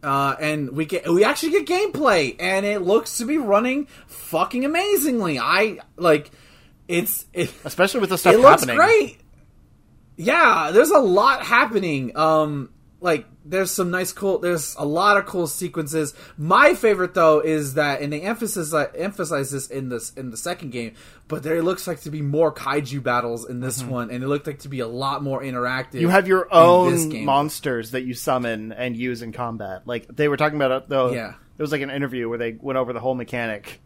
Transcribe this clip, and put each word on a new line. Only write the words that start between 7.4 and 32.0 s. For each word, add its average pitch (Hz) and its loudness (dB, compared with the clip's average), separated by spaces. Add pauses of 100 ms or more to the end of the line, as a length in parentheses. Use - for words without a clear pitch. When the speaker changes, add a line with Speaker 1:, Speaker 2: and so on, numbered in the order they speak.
Speaker 2:
Especially 196 0
with 190 -2
the 180 -2
stuff - 6
Speaker 1:
it 220 6
looks 269 8
Speaker 2:
happening. 254 -2
Speaker 1:
great. 403 4 (960)
Yeah, 208 2
there's 240 6
a 370 8
lot 240 4
happening. 196 0
Um, 151 0 (300)
like, 175 0 (180)
there's 185 -2
some 180 -2
nice, 180 -4
cool, 190 -2
there's 165 -4
a 151 -4
lot 180 2
of 196 0
cool 175 -4
sequences. 156 -6 (240)
My 196 4
favorite, 185 0
though, 160 6
is 151 -2
that, 143 0
and 143 -6
they 151 -8
emphasis, 190 -6
uh, 147 0
emphasize 156 -4
this 135 -6
in 131 -8
this, 120 -8
in 127 -12
the 113 -14
second 165 -10
game, 117 -8 (320)
but 156 -8
there 160 -2
looks 185 -2
like 165 -8
to 151 -12
be 151 -6
more 147 2
kaiju 139 -4
battles 120 -2
in 123 -8
this 127 -6
Speaker 2:
Mm-hmm. 123 -8
Speaker 1:
one, 120 -6
and 123 -8
it 131 -6
looked 143 -4
like 143 -10
to 143 -18
be 139 -8
a 120 -4
lot 135 -6
more 135 -4
interactive 127 -6
Speaker 2:
You 170 2
have 190 4
your 190 2
Speaker 1:
in 175 6
this 170 0
Speaker 2:
own 156 -4
Speaker 1:
game. 151 -6
Speaker 2:
monsters 139 -2
that 131 -6
you 127 -8
summon 117 -4
and 117 -6
use 120 -6
in 113 -12
combat. 107 -8
Like, 120 -6
they 147 0
were 143 0
talking 151 0
about 131 0
it, - -20
though. 131 2
Speaker 1:
Yeah. 113 -6 (240)
Speaker 2:
There 151 -6
was, 147 -4
like, 147 -2
an 139 -6
interview 131 -4